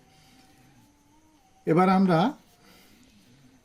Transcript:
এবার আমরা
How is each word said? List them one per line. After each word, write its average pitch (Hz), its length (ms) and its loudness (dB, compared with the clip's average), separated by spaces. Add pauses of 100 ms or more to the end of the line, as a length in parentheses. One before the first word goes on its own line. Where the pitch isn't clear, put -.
(1700)
এবার 180 240 0
আমরা 190 440 0 (1300)